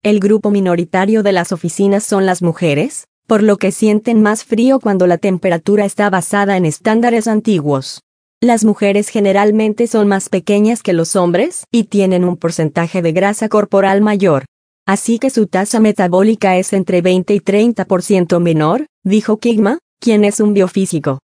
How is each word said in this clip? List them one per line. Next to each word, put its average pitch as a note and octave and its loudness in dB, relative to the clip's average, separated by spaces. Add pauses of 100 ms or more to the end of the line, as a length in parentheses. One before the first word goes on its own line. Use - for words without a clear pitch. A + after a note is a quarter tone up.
El G#3 2
grupo G#3 2
minoritario F#3+ 0
de G3+ 2
las F3+ -2
oficinas G3+ -2
son F#3+ 0
las F3+ -2
mujeres, E3+ -2 (200)
por G#3+ 2
lo G#3+ 4
que G3 -2
sienten G#3+ 0
más G#3+ 0
frío B3 0
cuando F#3+ 0
la E3+ 0
temperatura G3 0
está G3+ -2
basada G3 -2
en F3+ 0
estándares A3+ 0
antiguos. E3 -2 (400)
Las A#3 2
mujeres G#3 0
generalmente G#3 0
son G#3 0
más F#3+ -2
pequeñas G#3 0
que G3 -2
los E3 -2
hombres F#3 0
y A3+ 0
tienen F#3 0
un F3 -2
porcentaje E3+ -4
de E3 -2
grasa G3+ -2
corporal G3+ 2
mayor. F#3+ 2 (440)
Así G#3+ -2
que C4+ -2
su A3 0
tasa G3+ -2
metabólica G3 2
es F#3 -2
entre F#3 0
veinte F#3 0
y G3 -2
treinta G#3 0
por F3+ 0
ciento F3+ 0
menor, E3+ 0 (160)
dijo G#3+ 0
Kigma, A3 0 (220)
quien G#3 2
es G3+ -2
un G#3 2
biofísico. F3+ -2